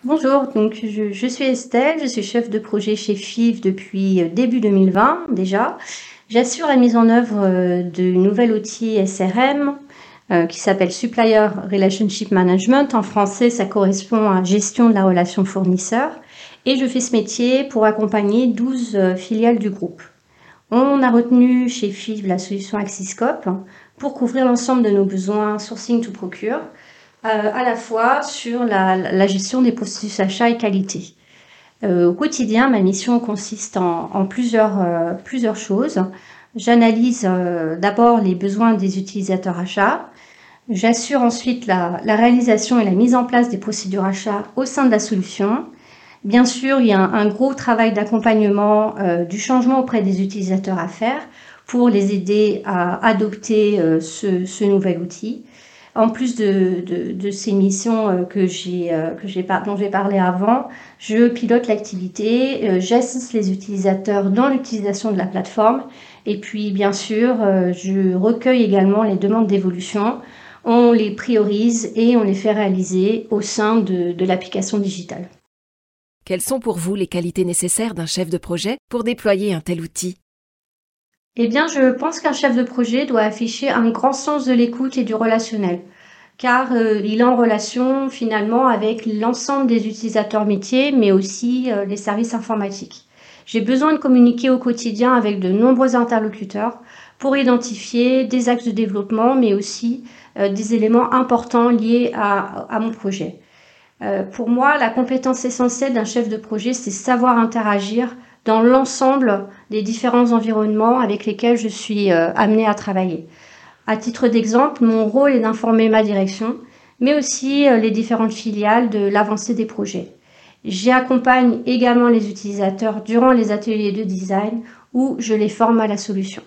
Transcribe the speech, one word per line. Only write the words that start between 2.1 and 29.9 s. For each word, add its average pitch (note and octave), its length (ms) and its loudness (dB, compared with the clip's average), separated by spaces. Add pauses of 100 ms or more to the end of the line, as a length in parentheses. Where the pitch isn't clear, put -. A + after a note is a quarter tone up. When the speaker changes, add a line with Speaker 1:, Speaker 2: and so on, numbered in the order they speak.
Speaker 1:
chef A#3 260 -2
de G#3 100 -2
projet G#3+ 380 -2
chez G#3 180 -4
Fives A#3 460 -2
depuis, F#3+ 600 0
euh, E3+ 60 2
début A#3+ 320 0
deux G#3+ 80 0
mille F#3+ 240 6
vingt C4 280 4 (120)
déjà. G3 460 -2 (500)
J'assure B3 400 0
la C#4+ 80 4
mise B3 220 6
en A#3 100 6
œuvre, A3+ 320 2
euh, F3+ 440 2
de F3+ 280 0
nouvel G3+ 400 4
outil G#3+ 460 -4
S G3 240 -2
R F#3 180 0
M, C#4 360 0 (540)
euh, E3+ 160 2
qui - 140 -8
s'appelle F#3+ 320 0
Supplier A3+ 560 2 (240)
Relationship G3 600 0
Management. G3 640 2
En A3 60 2
français, G3+ 480 0
ça A#3 140 -2
correspond G3 680 0
à F#3+ 140 2
gestion G#3 460 2
de A3+ 40 4
la G3 120 2
relation F3+ 400 2
fournisseur. F#3+ 680 -2 (540)
Et C4 100 2
je B3+ 100 0
fais B3+ 140 -2
ce A#3+ 140 -4
métier A#3+ 500 0
pour A#3+ 220 0
accompagner G#3+ 600 2
douze, A#3 500 -2
euh, F#3 180 2
filiales A3+ 420 0
du G#3 120 -2
groupe. F#3 320 -10 (680)
On C4+ 320 2
a B3+ 100 4
retenu B3 580 4
chez G3+ 220 -4
Fives G#3 360 -8
la F3+ 120 0
solution G3 380 -8
Axiscope G#3 680 -6 (500)
pour C#4 180 -6
couvrir B3+ 280 -2
l'ensemble B3 400 2
de G#3+ 60 2
nos G3 160 2
besoins G#3 540 -2
sourcing A#3 420 -4
to G3+ 100 -8
procure, G#3 480 -8 (680)
euh, G#3+ 280 0
à B3+ 100 -2
la A3+ 140 0
fois A#3 440 0
sur A#3+ 440 -6
la, F#3+ 320 2
la F#3+ 300 2
gestion G3 340 0
des A#3+ 100 4
processus - 480 -8